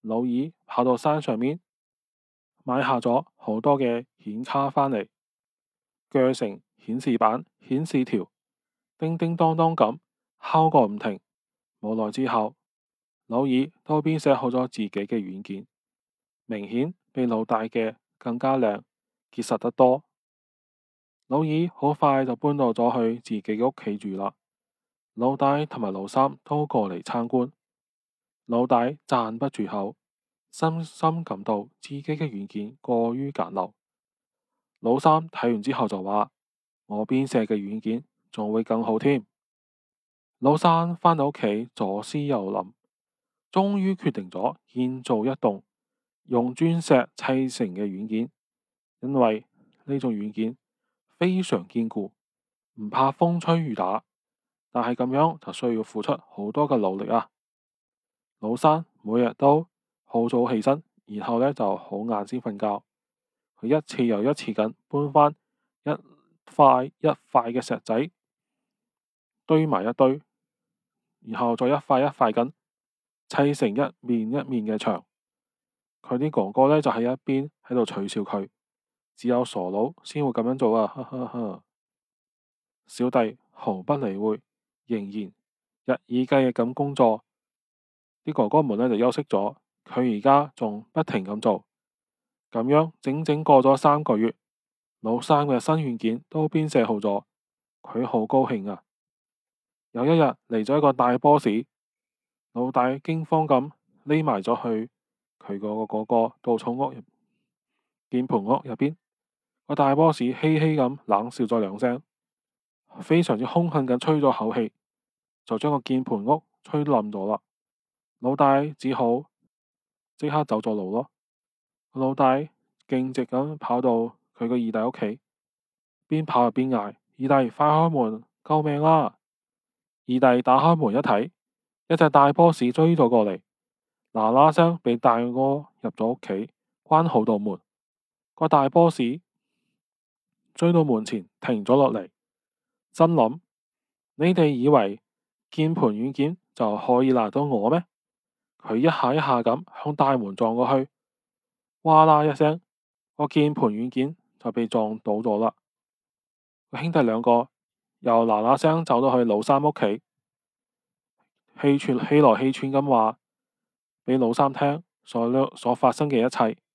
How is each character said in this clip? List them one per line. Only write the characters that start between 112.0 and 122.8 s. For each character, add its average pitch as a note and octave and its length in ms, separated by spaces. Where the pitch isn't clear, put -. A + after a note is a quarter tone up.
非 E3+ 220
常 A#2 160
之 B2+ 60
凶 E3+ 260
狠 C#3 160
咁 B2 100
吹 D#3 220
咗 C#3 120
口 - 220
气， A2+ 180
就 A2+ 120
将 - 140
个 C#3+ 100
键 C3 220
盘 G#2+ 200
屋 D3 200
吹 D3 200
冧 A2+ 280
咗 G2 140
啦。 G#2 160
老 C3 140
大 C#3 260
只 C3 160
好 B2 300
即 D3+ 120
刻 D3+ 140
走 A2 160
咗 A2 160
路 F#2+ 160
咯。 A#2+ 180
老 C3 200
大 C3+ 240